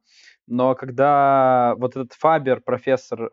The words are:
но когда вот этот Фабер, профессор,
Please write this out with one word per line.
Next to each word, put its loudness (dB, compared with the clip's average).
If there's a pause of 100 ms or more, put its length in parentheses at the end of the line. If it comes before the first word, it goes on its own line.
(460)
но 0
когда 2
вот -6
этот -10
Фабер, 0
профессор, -4